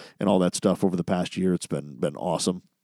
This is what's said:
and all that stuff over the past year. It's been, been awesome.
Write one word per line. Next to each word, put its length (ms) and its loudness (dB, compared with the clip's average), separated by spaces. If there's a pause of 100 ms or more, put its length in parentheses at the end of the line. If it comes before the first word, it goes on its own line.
(200)
and 80 2
all 100 6
that 160 2
stuff 300 2
over 100 2
the 80 0
past 340 -2
year. 160 2
It's 140 -2
been, 300 -6
been 180 -4
awesome. 480 -4 (220)